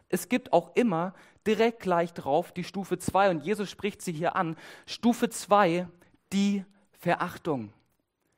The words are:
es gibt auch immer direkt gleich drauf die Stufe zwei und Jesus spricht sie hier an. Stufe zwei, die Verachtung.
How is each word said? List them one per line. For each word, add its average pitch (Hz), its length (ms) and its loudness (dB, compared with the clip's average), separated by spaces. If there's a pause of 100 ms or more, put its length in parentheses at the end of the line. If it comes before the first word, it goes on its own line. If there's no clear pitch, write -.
es - 200 -4
gibt 247 240 -2
auch 170 220 2
immer 185 400 0 (320)
direkt 226 340 2
gleich 175 340 0
drauf 156 380 -2
die 180 120 -6
Stufe 180 340 -6
zwei 190 320 2
und 156 140 -2
Jesus 202 260 -2
spricht - 300 -8
sie 185 120 -6
hier 160 240 -2
an. 165 200 -2 (300)
Stufe - 420 0
zwei, 180 600 2 (440)
die 202 320 2 (340)
Verachtung. 160 720 -4 (640)